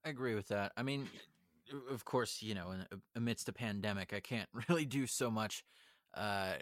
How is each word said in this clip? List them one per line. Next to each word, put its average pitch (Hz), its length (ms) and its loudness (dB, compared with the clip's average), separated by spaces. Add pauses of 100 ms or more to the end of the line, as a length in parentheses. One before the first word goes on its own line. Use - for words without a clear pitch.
I 160 40 -2
agree 127 260 2
with 101 140 0
that. 101 280 2
I 117 60 -2
mean, 139 260 0 (800)
of 127 160 -4
course, - 380 2
you 107 120 0
know, 92 180 -2
in, 95 140 -4 (280)
amidst 117 340 0
a 101 40 -2
pandemic, 107 600 0
I 202 80 -2
can't 117 320 -4
<laughs> 107 160 -4
really 165 160 6
do 131 220 2
so 117 240 2
much, 110 340 0 (500)
uh, 98 480 2